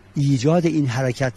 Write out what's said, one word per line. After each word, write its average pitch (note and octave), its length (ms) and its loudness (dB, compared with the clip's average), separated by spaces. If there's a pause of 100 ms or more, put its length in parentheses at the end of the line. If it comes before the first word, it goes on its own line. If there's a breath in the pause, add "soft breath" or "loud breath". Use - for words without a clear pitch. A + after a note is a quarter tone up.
(160)
ایجاد C#3+ 500 2
این D#3 220 0
حرکت B2+ 500 -4